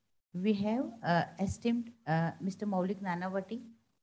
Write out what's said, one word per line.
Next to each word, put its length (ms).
We 220
have, 300
uh, 200
esteemed, 500
uh, 240
Mister 240
Maulik 380
Nanavati, 580